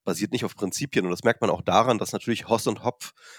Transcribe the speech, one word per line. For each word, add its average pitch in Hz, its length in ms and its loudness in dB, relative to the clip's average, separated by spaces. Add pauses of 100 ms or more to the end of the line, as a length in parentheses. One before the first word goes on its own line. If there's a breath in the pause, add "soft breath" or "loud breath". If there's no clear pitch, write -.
basiert 95 260 -2
nicht 120 140 -2
auf 98 100 -6
Prinzipien. 139 500 -2
Und 90 60 -2
das 90 140 -4
merkt 117 160 4
man 107 100 2
auch 80 120 -2
daran, 110 360 4
dass - 140 -4
natürlich 110 360 -4
Hoss 117 200 2
und 107 160 -4
Hopf, - 260 -6 (280 loud breath)